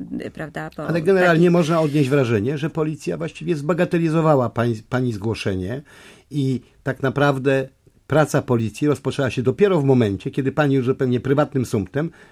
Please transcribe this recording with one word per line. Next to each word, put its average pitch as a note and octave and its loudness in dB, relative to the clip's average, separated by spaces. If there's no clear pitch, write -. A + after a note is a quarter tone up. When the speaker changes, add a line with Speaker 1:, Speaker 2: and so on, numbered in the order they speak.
Speaker 1:
y, - -12
prawda? D#3 -12
Bo D3+ -10
Speaker 2:
Ale D#3+ -2
generalnie F3+ 4
Speaker 1:
taki F3+ 6
Speaker 2:
można E3+ 4
odnieść D3 2
wrażenie, B2+ 2
że D#3 -4
policja D#3+ -4
właściwie D#3+ -6
zbagatelizowała D#3 0
pani, A#2 -2
pani B2+ -2
zgłoszenie G2+ -4
i C3 -2
tak C3+ -6
naprawdę C3+ 0
praca D3 2
policji A#2 -2
rozpoczęła C3+ -2
się B2 -4
dopiero D#3+ 2
w C#3 0
momencie, B2 2
kiedy C3+ -4
pani C#3+ 0
już C3 0
zupełnie B2+ 0
prywatnym C3+ 0
sumptem C3+ -4